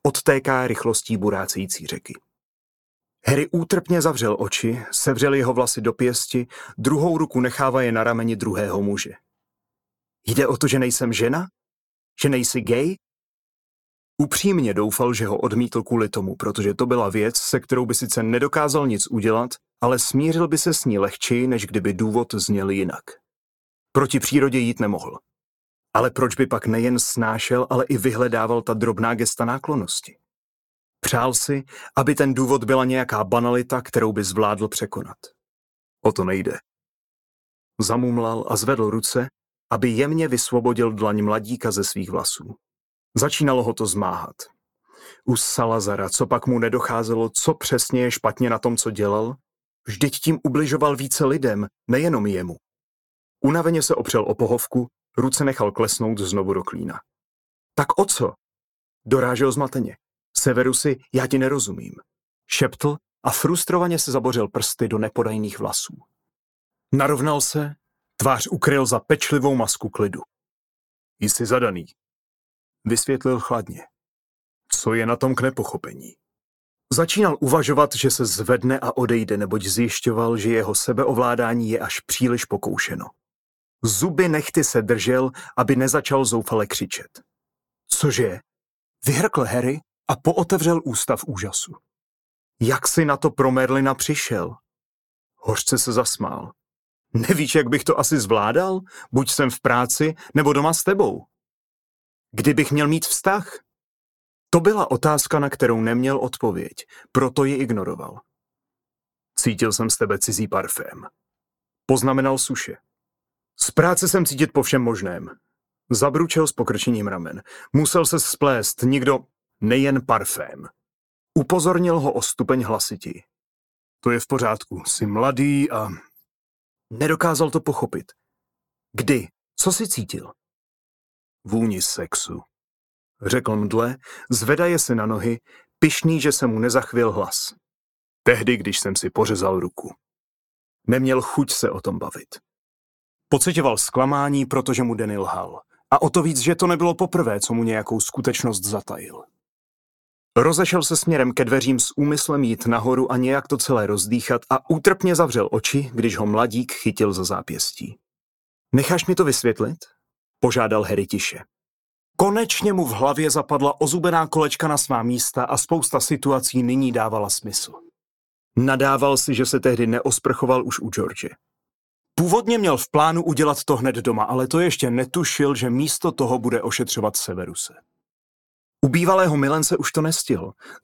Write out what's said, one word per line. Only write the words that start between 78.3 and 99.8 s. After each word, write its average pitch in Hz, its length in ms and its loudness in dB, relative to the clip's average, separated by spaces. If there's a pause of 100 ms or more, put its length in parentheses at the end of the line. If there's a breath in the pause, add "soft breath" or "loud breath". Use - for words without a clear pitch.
a - 180 -6
odejde, 117 400 0
neboť 101 300 -2
zjišťoval, 117 680 0
že 107 140 -2
jeho 107 240 0
sebeovládání 120 960 0
je 113 100 0
až - 200 -8
příliš 123 440 0
pokoušeno. - 640 -4 (800)
Zuby 160 440 2
nehty 151 360 0
se 117 180 0
držel, 120 480 2 (260 loud breath)
aby 123 200 2
nezačal 135 480 2
zoufale 110 420 0
křičet. - 560 -8 (640)
"Cože?" 117 520 0 (640)
vyhrkl 147 380 2
Harry 123 360 -2 (280)
a 143 80 0
pootevřel 165 680 2
ústa 120 320 -2
v - 100 -6
úžasu. 104 500 -8 (840)
Jak 120 280 0
jsi 165 160 2
na 143 120 2
to 151 140 2
pro 135 200 2
Merlina 131 440 2
přišel? 113 640 -4 (800)
Hořce - 420 -2
se 123 140 -2
zasmál. - 600 -4 (640)
Nevíš, 143 400 0
jak 143 140 4
bych 135 160 0
to - 140 2
asi 143 220 2
zvládal? 117 600 2 (320 loud breath)
Buď 131 180 0
jsem 135 200 2
v - 100 -6
práci, 123 540 2 (200 loud breath)